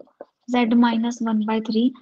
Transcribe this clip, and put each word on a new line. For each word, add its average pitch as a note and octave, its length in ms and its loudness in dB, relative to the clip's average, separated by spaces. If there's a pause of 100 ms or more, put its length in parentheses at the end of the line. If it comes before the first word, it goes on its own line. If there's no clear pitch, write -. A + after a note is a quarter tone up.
(560)
z A#3 180 2
minus A#3 500 2
one A3 220 -2
by A3 160 -2
three, A#3 300 0 (100)